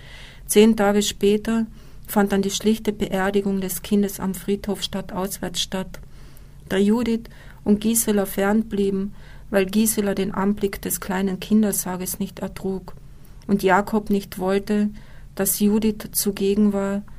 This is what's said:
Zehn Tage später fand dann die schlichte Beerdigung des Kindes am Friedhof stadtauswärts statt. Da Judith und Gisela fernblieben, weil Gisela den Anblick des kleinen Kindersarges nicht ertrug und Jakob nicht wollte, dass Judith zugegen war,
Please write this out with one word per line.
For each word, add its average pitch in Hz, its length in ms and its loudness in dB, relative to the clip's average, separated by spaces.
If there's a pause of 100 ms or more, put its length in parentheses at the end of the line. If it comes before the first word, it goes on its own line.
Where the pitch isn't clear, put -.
(460)
Zehn 220 300 8
Tage 202 260 4
später 214 640 2 (400)
fand 202 240 2
dann 196 120 2
die 196 80 -2
schlichte 214 420 0
Beerdigung 196 680 0
des 185 220 -6
Kindes 202 380 0
am 190 140 -2
Friedhof 202 480 -4
stadtauswärts 185 760 -6
statt. 185 380 -6 (680)
Da 190 80 0
Judith 226 520 2 (360)
und 208 160 4
Gisela 214 460 2
fernblieben, 196 880 0 (360)
weil 196 160 4
Gisela 208 480 2
den 190 180 -2
Anblick 202 480 0
des 180 200 -4
kleinen 185 400 -2
Kindersarges 190 800 0
nicht 196 200 -6
ertrug 190 560 -6 (520)
und 202 160 2
Jakob 202 480 2
nicht 202 280 -2
wollte, 202 520 0 (440)
dass 196 260 -2
Judith 214 520 2
zugegen 202 600 2
war, 196 300 -2 (160)